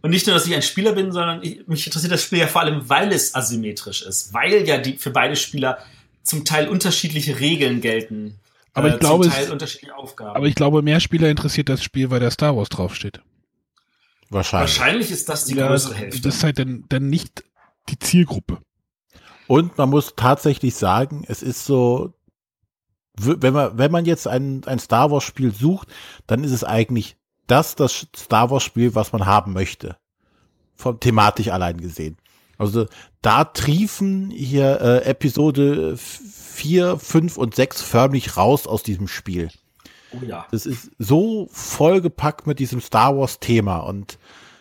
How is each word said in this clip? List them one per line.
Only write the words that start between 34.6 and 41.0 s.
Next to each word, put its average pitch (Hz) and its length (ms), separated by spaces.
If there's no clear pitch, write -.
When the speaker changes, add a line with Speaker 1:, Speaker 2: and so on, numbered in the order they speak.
Speaker 3:
äh, 123 240
Episode 139 920
vier, 180 1000
fünf 165 380
und 117 180
sechs - 280
förmlich 131 540
raus 110 300
aus 104 160
diesem 98 260
Spiel. 87 400
Speaker 1:
Oh 123 120
ja. 107 280
Speaker 3:
Das 113 140
ist - 320
so 185 520